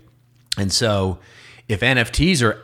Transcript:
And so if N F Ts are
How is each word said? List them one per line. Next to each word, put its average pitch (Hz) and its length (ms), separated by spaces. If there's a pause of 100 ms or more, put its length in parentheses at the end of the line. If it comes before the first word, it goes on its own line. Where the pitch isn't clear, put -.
(580)
And 98 140
so 98 460 (480)
if 104 160
N 127 140
F 117 160
Ts 156 300
are 110 220